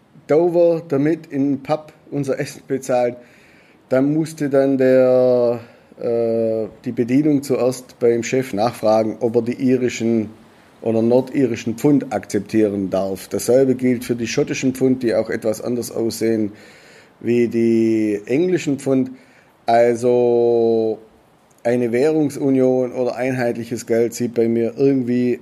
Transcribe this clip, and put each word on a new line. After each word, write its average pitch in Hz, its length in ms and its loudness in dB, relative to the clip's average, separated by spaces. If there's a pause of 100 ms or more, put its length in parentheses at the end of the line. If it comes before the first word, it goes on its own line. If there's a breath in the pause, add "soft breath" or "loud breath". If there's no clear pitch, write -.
(280)
Dover 170 600 2
damit 151 380 0
in 139 300 -2
den 135 80 -10
Pub 151 280 -6 (200)
unser 135 280 -4
Essen - 280 -8
bezahlen. 123 480 -2 (760 loud breath)
Dann 135 240 2
musste 151 380 -2
dann 135 260 2
der, 127 840 4 (380 loud breath)
äh, 113 680 -2 (180)
die 127 60 -6
Bedienung 131 500 2
zuerst 127 560 -2
beim 117 240 2
Chef 131 320 -4
nachfragen, 107 680 0
ob 117 180 -2
er 120 40 2
die 117 120 -4
irischen 117 760 0 (540 loud breath)
oder 113 200 0
nordirischen 120 720 0
Pfund 143 360 2
akzeptieren 101 800 -2
darf. 95 380 -4
Dasselbe 127 480 2
gilt 127 280 -2
für 123 120 -4
die 117 100 -6
schottischen 135 480 -2
Pfund, 131 300 0
die 110 100 0
auch 110 160 -2
etwas 110 320 -4
anders 120 300 -6
aussehen 110 600 -2 (680 loud breath)
wie 120 280 0
die 113 800 0
englischen 151 540 -2
Pfund. 131 320 -2 (560 loud breath)
Also 117 1300 2 (640)
eine 120 280 0
Währungsunion 135 1000 0
oder 123 220 -4
einheitliches 120 720 -4
Geld 117 300 0
sieht 120 180 -4
bei 117 140 2
mir 117 280 0
irgendwie 123 680 0